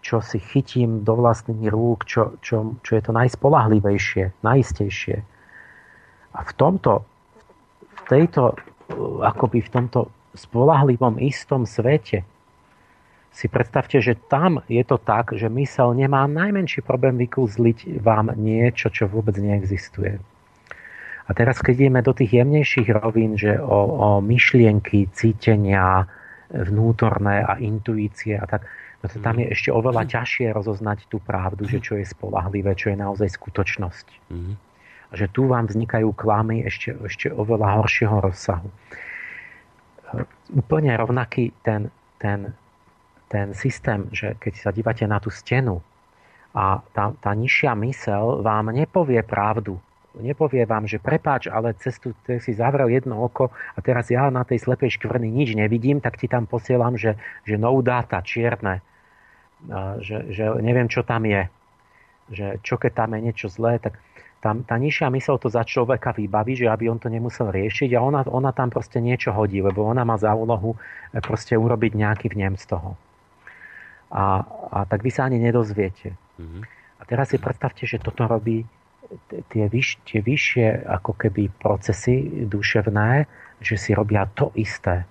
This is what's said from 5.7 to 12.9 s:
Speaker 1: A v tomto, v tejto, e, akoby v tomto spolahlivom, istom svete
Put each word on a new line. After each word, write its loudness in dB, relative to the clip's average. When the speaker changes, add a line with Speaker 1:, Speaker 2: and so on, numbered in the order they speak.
Speaker 1:
A -10
v -10
tomto, 2
v -20
tejto, 4
e, -2
akoby 2
v -8
tomto 0
spolahlivom, 4
istom -2
svete 0